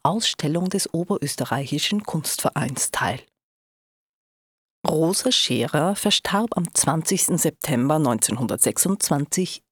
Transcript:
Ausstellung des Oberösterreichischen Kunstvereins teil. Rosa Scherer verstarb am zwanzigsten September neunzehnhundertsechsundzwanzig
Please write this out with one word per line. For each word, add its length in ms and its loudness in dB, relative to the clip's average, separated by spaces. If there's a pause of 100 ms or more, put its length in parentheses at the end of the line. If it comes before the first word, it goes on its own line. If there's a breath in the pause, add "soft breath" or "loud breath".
Ausstellung 640 0
des 240 -2
Oberösterreichischen 1080 -2
Kunstvereins 880 -2
teil. 340 -2 (1600)
Rosa 460 2
Scherer 640 0
verstarb 600 0
am 180 -2
zwanzigsten 640 0
September 600 2
neunzehnhundertsechsundzwanzig 1700 0